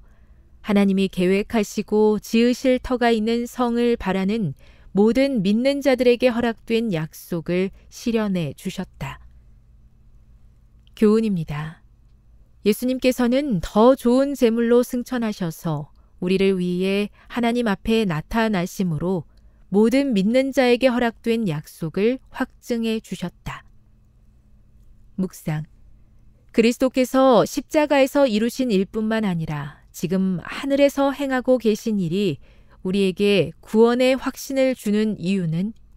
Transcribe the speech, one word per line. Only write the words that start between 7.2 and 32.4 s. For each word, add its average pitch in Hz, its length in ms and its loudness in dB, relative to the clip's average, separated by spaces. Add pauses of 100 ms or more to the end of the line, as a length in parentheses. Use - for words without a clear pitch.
실현해 202 640 -4
주셨다. - 640 -10 (1800)
교훈입니다. 185 880 0 (800)
예수님께서는 247 960 0
더 233 340 4
좋은 269 380 0
제물로 233 500 2
승천하셔서 214 1080 -6 (280)
우리를 190 400 0
위해 185 500 -2 (180)
하나님 240 400 -2
앞에 220 380 0
나타나심으로 180 1160 -2 (460)
모든 240 440 2
믿는 233 380 2
자에게 247 360 2
허락된 233 600 -2
약속을 175 720 -4 (100)
확증해 226 720 -6
주셨다. - 640 -12 (1500)
묵상. 156 500 -6 (840)
그리스도께서 254 960 2
십자가에서 285 800 2
이루신 226 460 -2
일뿐만 220 520 -2
아니라 160 560 -6 (120)
지금 185 520 -2
하늘에서 277 680 2
행하고 262 480 0
계신 214 400 -2
일이 175 400 -2 (420)